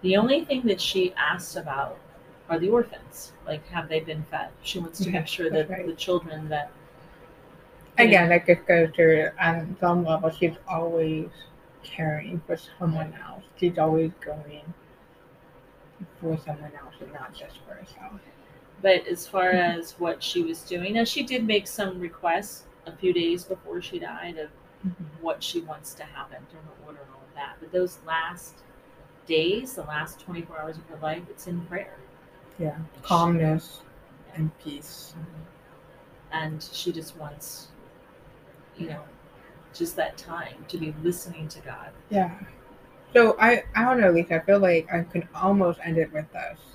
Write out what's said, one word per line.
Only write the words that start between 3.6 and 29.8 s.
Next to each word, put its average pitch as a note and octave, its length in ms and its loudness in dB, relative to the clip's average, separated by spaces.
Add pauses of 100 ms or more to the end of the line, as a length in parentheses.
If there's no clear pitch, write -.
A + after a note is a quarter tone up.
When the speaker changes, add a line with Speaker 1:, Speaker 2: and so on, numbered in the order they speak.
Speaker 1:
have E3 180 -4
they D#3+ 120 0
been D#3 320 -6
fed? D3 180 -6 (140)
She - 160 -6
wants E3 200 -8
to F3 120 0
Speaker 2:
Yeah, F#3 80 0
Speaker 1:
make D#3+ 80 -4
sure E3 240 -2
Speaker 2:
that's D#3 180 0
Speaker 1:
that F#3 80 -6
Speaker 2:
right. F3+ 100 -8
Speaker 1:
the E3 60 -4
children D#3+ 560 -2
that, D3 220 -4 (1300)
you A#3 60 10
Speaker 2:
Again, F#3 240 8
Speaker 1:
know F3 100 8
Speaker 2:
that - 80 -4
just E3+ 200 6
goes E3 280 6
to, D#3+ 360 6 (140)
on E3 340 0
some F3 240 4
level, D#3+ 280 2
she's E3 240 0 (120)
always E3 600 0 (540)
caring D#3 640 -4
for E3 100 -2 (220)
someone D#3+ 320 0
Speaker 1:
Right. - 100 -16
Speaker 2:
else. - 220 -16 (140)
She's F3 200 2
always D#3+ 340 4 (100)
going D3+ 520 -12 (1500)
for D#3+ 260 -2
someone D3 260 -10 (100)
else - 180 -18
and - 140 -16
not - 200 -14
just - 340 -18
for - 80 -14
herself. - 440 -18 (640)
Speaker 1:
But F#3+ 260 6
as F3 200 -4
far F#3 240 2
Speaker 2:
Mm-hmm. F3 280 4
Speaker 1:
as E3+ 200 -10
what E3+ 240 -2
she - 200 -2
was E3 200 -4
doing, F3+ 320 -4
now A#3 80 4
she B3 200 -2
did B3 220 -2
make G#3 220 2
some F#3+ 320 -4
requests F3 640 -2 (240)
a E3 80 -14
few F3+ 180 2
days F3 300 2
before F3 380 -8
she F3+ 180 -10
died E3 380 -10
of D3+ 120 -8 (360)
Speaker 2:
Mm-hmm. F3+ 180 -6 (200)
Speaker 1:
what - 200 -4
she E3+ 180 -4
wants D#3 320 -14
to D3 100 -14
happen C#3 400 -14
to D#3+ 120 -20
her D#3 320 -20
order D3 160 -18
and C3+ 80 -20
all - 100 -20
of - 140 -20
that. C#3+ 240 -10
But - 120 -16
those F3+ 360 0
last E3 480 -4 (720)
days, F3 480 2
the E3 80 -10